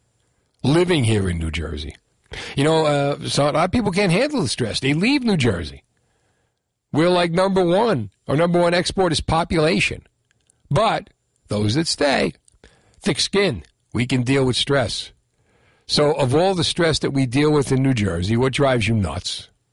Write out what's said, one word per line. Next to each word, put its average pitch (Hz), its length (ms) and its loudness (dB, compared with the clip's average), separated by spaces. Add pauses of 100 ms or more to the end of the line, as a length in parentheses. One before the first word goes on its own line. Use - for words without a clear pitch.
(640)
living 165 400 2
here 107 260 0
in 85 100 -4
New 80 120 -4
Jersey, 76 460 -8 (600)
you 139 60 0
know, 156 240 2
uh, 143 420 -2
so 139 160 0
a 147 60 2
lot 151 140 0
of 185 80 -2
people 214 180 0
can't 180 220 0
handle 254 300 0
the 123 60 -2
stress. 104 300 -4
They 135 160 0
leave 247 300 0
New 208 120 2
Jersey. 87 460 -2 (1080)
We're, 165 180 2
like, 175 220 0
number 185 320 2
one. 175 460 0 (180)
Our 127 80 0
number 175 240 2
one 175 140 2
export 180 360 0
is 147 100 0
population. 165 880 -2 (640)
But 180 400 0 (380)
those 104 260 -2
that 165 140 -2
stay, - 440 0 (680)
thick 180 200 -2
skin. 185 420 0 (300)
We 123 140 -2
can 127 160 0
deal 135 220 2
with 127 120 0
stress. - 560 -2 (720)
So 147 260 2
of 135 220 0
all 185 200 4
the 165 100 0
stress 165 360 0
that 151 120 -2
we 135 140 0
deal 147 260 2
with 147 180 2
in 131 120 2
New 135 120 2
Jersey, 98 420 0
what 127 160 0
drives 127 360 2
you 117 60 2
nuts? 92 540 -4 (240)